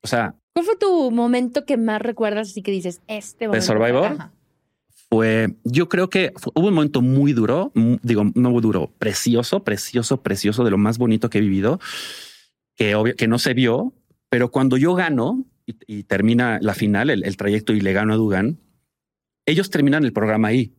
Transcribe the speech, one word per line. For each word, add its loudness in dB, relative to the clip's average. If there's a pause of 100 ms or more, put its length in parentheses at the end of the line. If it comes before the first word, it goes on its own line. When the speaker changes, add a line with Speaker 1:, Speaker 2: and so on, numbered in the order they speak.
Speaker 1:
O -12
sea, -2 (180)
Speaker 2:
¿Cuál -2
fue 0
tu 0
momento -2
que -2
más -2
recuerdas -4
así -12
que -6
dices, -6
"Este -10
Speaker 1:
¿De -4
Speaker 2:
momento"? -2
Speaker 1:
Survivor? 2
Speaker 2:
Ajá. -8 (760)
Speaker 1:
Fue, 0
yo 0
creo 0
que -2
fu-, -10
hubo 2
un 2
momento 2
muy 4
duro, 0
mu-, 2
digo, 2 (100)
no 2
muy 2
duro, 0
precioso, -2
precioso, -4
precioso, -2
de 2
lo 2
más 2
bonito 0
que -2
he 4
vivido, 0 (960)
que 0
obvio, 0
que 0
no 2
se 0
vio, 0 (360)
pero 0
cuando 2
yo 2
gano -2 (200)
y, -14 (120)
y -10
termina 0
la 0
final, 0
el, 0
el -4
trayecto, -2
y 2
le 0
gano 2
a 2
Dugan, 0 (840)
ellos 0
terminan 2
el 0
programa 0
ahí 0